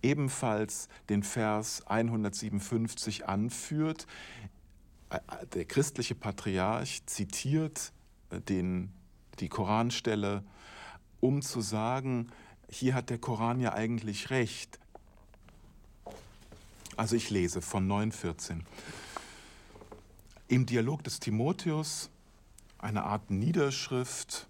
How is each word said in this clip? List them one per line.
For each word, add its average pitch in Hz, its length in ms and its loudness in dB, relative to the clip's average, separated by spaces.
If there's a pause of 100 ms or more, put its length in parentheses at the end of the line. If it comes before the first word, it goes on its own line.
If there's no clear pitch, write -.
ebenfalls 120 840 2 (220)
den 104 140 6
Vers 107 640 0
einhundertsiebenundfünfzig 110 1400 0
anführt. 151 800 0 (1000)
Äh, - 100 -2 (340)
der 87 120 0
christliche 135 500 0
Patriarch 101 880 -2
zitiert, 156 880 -2 (380)
äh, 87 100 -6
den, 92 500 0 (480)
die 90 100 -2
Koranstelle, 107 960 2 (760)
um 139 220 4
zu 131 200 -4
sagen, 120 680 0 (380)
hier - 260 2
hat 120 140 -2
der 120 100 -2
Koran 117 400 0
ja 120 140 2
eigentlich 110 580 0
recht. - 480 0 (2250)
Also 110 180 2
ich 117 140 2
lese 90 320 2
von 95 260 0
neun 104 240 2
vierzehn. 82 520 -4 (1800)
Im 127 180 6
Dialog 120 380 2
des - 160 -6
Timotheus, 151 880 0 (680)
eine 104 260 -2
Art 104 280 -2
Niederschrift 127 1200 0